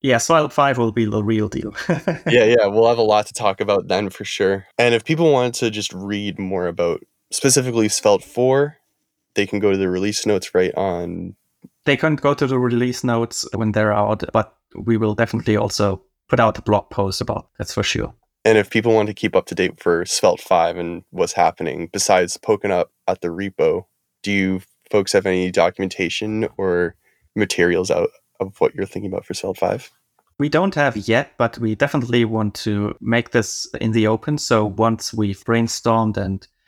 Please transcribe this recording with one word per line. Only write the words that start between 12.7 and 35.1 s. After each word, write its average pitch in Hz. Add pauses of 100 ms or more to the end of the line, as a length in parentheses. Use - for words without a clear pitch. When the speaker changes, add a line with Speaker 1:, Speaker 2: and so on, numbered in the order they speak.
Speaker 1:
notes 117 (100)
when 110
they're 107
out, 104
but - (200)
we 110
will 107
definitely 113
also 101 (280)
put 127
out 113
a -
blog -
post 98
about, -
that's -
for 110
sure. - (320)
Speaker 2:
And 110
if 104
people 113
want 107
to 107
keep 98
up 92
to 90
date 92
for 87
Svelte -
five 85
and 87
what's 85
happening, 82
besides 92
poking 104
up 90 (160)
at 92
the 87
repo, 95 (360)
do 101
you 95 (280)
folks 98
have 95
any 92
documentation 95 (100)
or 90 (400)
materials 90
out 87 (300)
of 98
what 113
you're 95
thinking 101
about 90
for -
Svelte -
five? 95 (480)
Speaker 1:
We 143
don't 185
have 139
yet, 113
but 117
we 110
definitely 123
want 110
to 104
make 117
this - (120)
in 113
the 110
open. 117
So 110
once 110